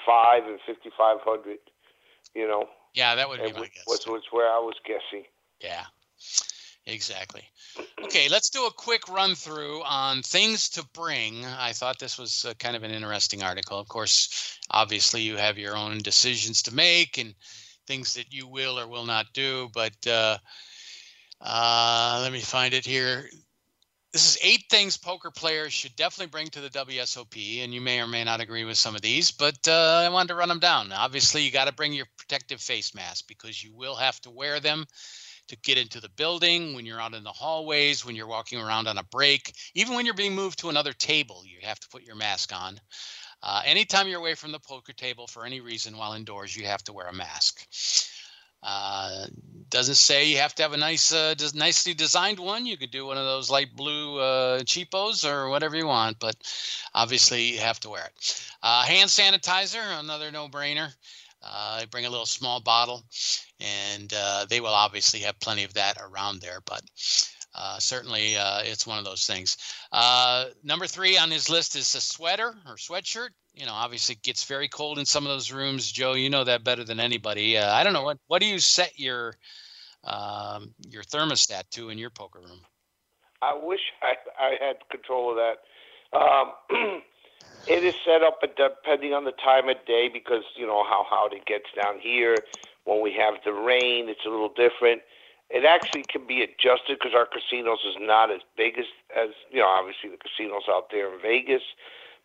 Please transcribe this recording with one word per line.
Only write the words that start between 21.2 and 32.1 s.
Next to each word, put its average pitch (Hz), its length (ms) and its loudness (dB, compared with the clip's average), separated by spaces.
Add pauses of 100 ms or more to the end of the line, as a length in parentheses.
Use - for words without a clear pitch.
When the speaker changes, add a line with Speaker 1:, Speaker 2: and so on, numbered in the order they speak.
Speaker 2:
uh, 117 840 2
let 131 100 -2
me 123 80 -6
find 127 340 0
it 127 100 2
here. 127 440 -2 (840)
This - 140 6
is - 160 4
eight 208 280 4
things 202 260 4
poker 175 340 -10
players 156 440 -4
should 123 220 -8
definitely 170 340 -4
bring 156 180 -8
to 147 140 -14
the 135 80 -12
W 131 300 -8
S 123 180 -6
O 120 80 -14
P, 110 360 -10
and 120 120 -8
you 123 80 -8
may 123 180 -2
or 117 60 -4
may 117 180 -4
not 113 160 -2
agree 113 240 -8
with 110 140 -4
some 110 160 0
of 101 80 -10
these, 127 280 2
but, 147 380 -2
uh, 165 380 6
I - 20 4
wanted 180 200 2
to 175 80 -4
run 175 120 0
them 170 120 -2
down. 135 320 2
Obviously, 131 500 0
you 135 80 0
gotta 135 220 2
bring 147 200 -4
your 135 140 -6 (100)